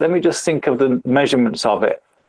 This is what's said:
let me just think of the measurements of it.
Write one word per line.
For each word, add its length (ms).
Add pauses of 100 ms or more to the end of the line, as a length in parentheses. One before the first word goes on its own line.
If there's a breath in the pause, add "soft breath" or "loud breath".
let 100
me 100
just 240
think 220
of 120
the 260
measurements 600
of 180
it. 200 (260)